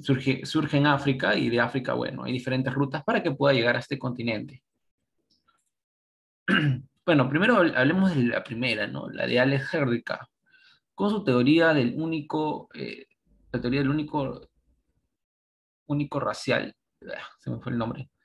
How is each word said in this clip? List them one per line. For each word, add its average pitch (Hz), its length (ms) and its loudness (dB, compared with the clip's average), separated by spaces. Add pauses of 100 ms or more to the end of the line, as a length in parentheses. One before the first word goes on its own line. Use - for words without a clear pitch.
surge, 131 420 0
surge 147 320 0
en 143 80 4
África 135 500 0
y 123 140 0
de 117 100 2
África, 123 360 -2
bueno, - 280 -6
hay 127 100 -6
diferentes 131 380 -2
rutas 139 320 -2
para 226 200 0
que 165 80 0
pueda 139 240 4
llegar 120 220 2
a - 20 -2
este 135 180 -6
continente. 123 640 -6 (1900)
<clears throat> 151 400 2 (180)
Bueno, 147 240 4
primero 196 280 2
hab-, 170 180 4
hablemos 170 400 4
de 131 80 4
la 113 200 0
primera, 113 440 -4
¿no? 131 220 -8
La - 180 -4
de 120 120 2
Alex 135 340 2
Herrika, 127 560 -2 (640)
con 202 140 0
su 208 140 -2
teoría 147 500 6
del 123 260 2
único, 156 720 -4
eh, - 340 -12 (440)
la 123 80 -4
teoría 135 220 0
del 135 80 2
único, 147 600 -4 (1400)
único 143 340 -4
racial, - 540 -2 (380)
ah, - 160 -14 (100)
se - 100 -10
me 117 100 -6
fue 123 140 -8
el 120 40 -2
nombre, 117 320 -6 (160)